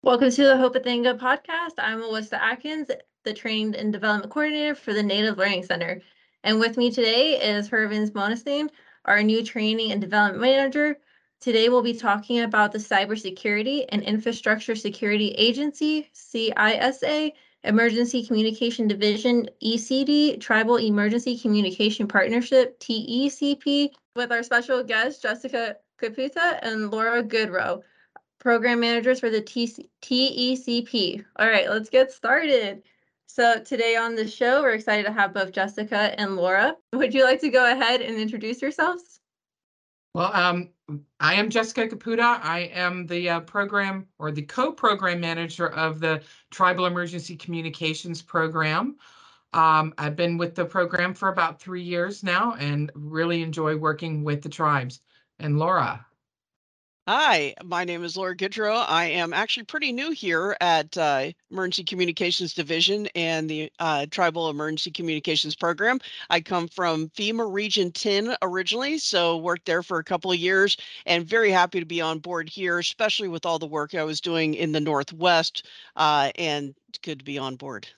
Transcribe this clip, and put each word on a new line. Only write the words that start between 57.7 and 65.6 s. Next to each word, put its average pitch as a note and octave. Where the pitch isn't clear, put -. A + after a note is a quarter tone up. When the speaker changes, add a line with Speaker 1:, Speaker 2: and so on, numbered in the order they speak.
Speaker 3:
name F3
is E3+
Laura F#3
Goodrow. G#3
I E3
am E3+
actually A3
pretty D4
new C4+
here F#3
at, D#3+
uh, C#3+
Emergency F#3
Communications F3
Division E3+
and E3
the, D#3
uh, D#3
Tribal E3+
Emergency D#3
Communications D#3
Program. G3